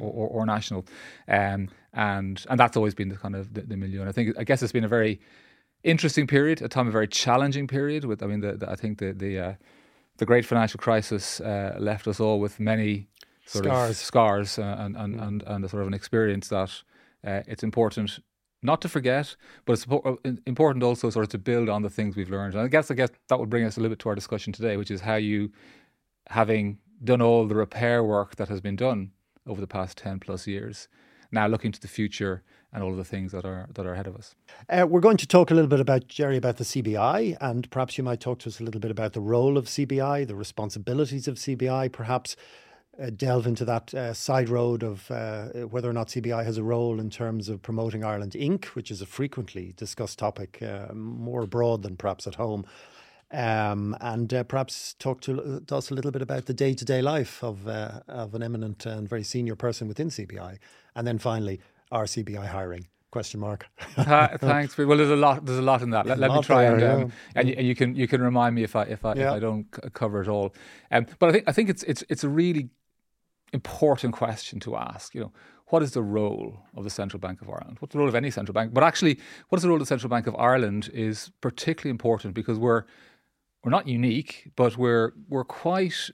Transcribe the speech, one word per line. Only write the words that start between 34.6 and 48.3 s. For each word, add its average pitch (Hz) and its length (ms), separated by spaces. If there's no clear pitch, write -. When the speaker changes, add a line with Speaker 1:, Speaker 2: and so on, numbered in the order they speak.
Speaker 2:
Uh, 180 180
we're 170 140
going 214 160
to - 100
talk 180 240
a 165 40
little 160 140
bit 135 120
about, 131 260
Jerry, 139 300
about 120 220
the 120 60
C 131 180
B 107 140
I, 165 440
and 123 300
perhaps 131 260
you 131 80
might 120 160
talk 123 200
to - 80
us 110 120
a 117 40
little 110 160
bit 110 100
about 107 240
the 113 60
role 120 360
of 127 120
C 147 160
B 135 160
I, 143 240
the 110 100
responsibilities 113 920
of 127 100
C 139 160
B 127 140
I, 131 200
perhaps, 127 480
uh, 123 80
delve 123 360
into 120 180
that, 117 300
uh, 123 180
side 131 360
road 120 340
of, 104 280
uh, 110 360
whether 123 180
or 117 60
not 113 160
C 127 100
B 117 120
I 113 100
has 113 160
a 110 40
role 117 380
in 110 100
terms 113 380
of 101 140
promoting 113 420
Ireland 104 280